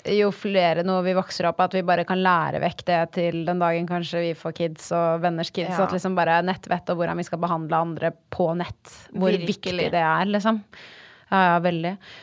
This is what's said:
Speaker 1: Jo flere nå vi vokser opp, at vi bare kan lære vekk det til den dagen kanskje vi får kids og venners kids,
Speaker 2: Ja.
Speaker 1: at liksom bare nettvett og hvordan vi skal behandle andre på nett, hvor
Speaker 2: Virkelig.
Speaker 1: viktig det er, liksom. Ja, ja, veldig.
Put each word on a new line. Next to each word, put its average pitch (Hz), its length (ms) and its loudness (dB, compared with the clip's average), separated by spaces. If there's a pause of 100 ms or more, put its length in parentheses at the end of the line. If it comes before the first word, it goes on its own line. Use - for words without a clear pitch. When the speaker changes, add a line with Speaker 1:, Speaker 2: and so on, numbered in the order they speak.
Speaker 1:
Jo 208 260 2
flere 185 520 0
nå 185 200 0
vi 185 100 0
vokser 180 320 -2
opp, 170 140 0
at 185 160 2
vi 185 80 0
bare 175 220 2
kan 185 180 0
lære 156 400 2
vekk 156 220 -4
det 175 140 2 (120)
til 170 340 -2
den 180 140 0
dagen 170 260 2
kanskje 170 380 -4
vi 170 100 -2
får 160 220 -8
kids 165 360 -4
og 170 300 2
venners 170 300 -2
kids, 175 240 -4
Speaker 2:
Ja. 190 80 2
Speaker 1:
at - 80 0
liksom 185 240 -2
bare 165 260 4
nettvett 175 480 -2
og 175 80 -2
hvordan 170 200 -2
vi 170 60 -4
skal 165 160 -6
behandle 165 360 -2
andre 165 360 -2 (200)
på 175 240 0
nett, - 380 -8 (180)
hvor 185 180 2
Speaker 2:
Virkelig. 180 180 0
Speaker 1:
viktig 180 440 -2
det 170 100 2
er, 160 240 2
liksom. 208 380 0 (640)
Ja, 196 160 2
ja, 175 160 6
veldig. 170 380 0 (240)